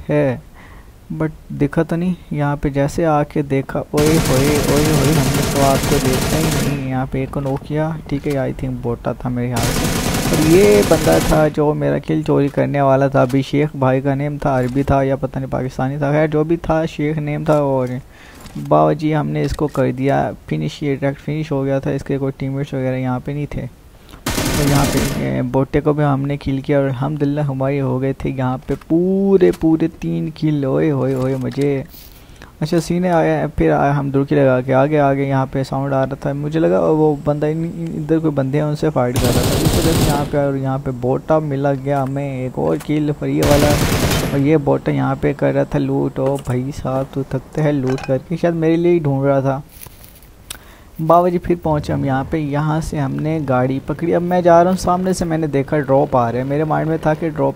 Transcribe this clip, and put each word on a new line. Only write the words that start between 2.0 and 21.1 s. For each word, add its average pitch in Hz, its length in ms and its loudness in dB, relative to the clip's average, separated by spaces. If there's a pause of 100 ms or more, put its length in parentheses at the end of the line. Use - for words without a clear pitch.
यहाँ 143 240 -2
पे 147 120 -2
जैसे 143 340 0
आके 147 400 0
देखा, 139 360 -2
ओए 147 280 0
होए, 143 400 2
ओए 143 380 2
होए, 151 280 2
हमने 139 400 0
तो 139 80 2
आपको 135 460 2
देखा 131 300 0
ही 151 380 0
नहीं। 135 140 -6
यहाँ 131 180 -2
पे 135 160 -4
एक 131 140 -6
Nokia, 151 600 -4 (120)
ठीक 143 180 -2
है, 131 260 -2
I - 40 -10
think 131 140 -4
बोटा 123 420 -4
था - 160 -6
मेरे 123 240 -2
ख्याल 117 140 -2
से। - 440 -2 (260)
और 156 100 4
ये 202 340 6
बंदा 160 380 4
था 156 300 4
जो 151 240 2
मेरा 143 260 0
kill 156 240 -2
चोरी 143 260 2
करने 139 320 0
वाला 135 280 4
था। 135 120 2
अभी 131 220 2
शेख 147 320 0
भाई 131 260 2
का 139 140 0
name 143 220 -4
था, 139 200 0
अरबी 127 260 0
था 139 200 2
या 135 120 0
पता 135 240 -4
नहीं 135 100 -6
पाकिस्तानी 131 480 -4
था, 143 140 0
खैर 151 180 2
जो 151 140 0
भी 165 140 0
था, 160 280 0
शेख 156 320 -4
name 151 280 -4
था। 151 180 2
और 127 360 -2 (580)
बाबा 151 360 2
जी, 151 180 -2
हमने 151 320 -2
इसको 147 240 -2
कर 131 240 0
दिया 135 420 0 (160)
Finish, 156 340 -4
ये 143 120 -2
डायरेक्ट 139 260 -4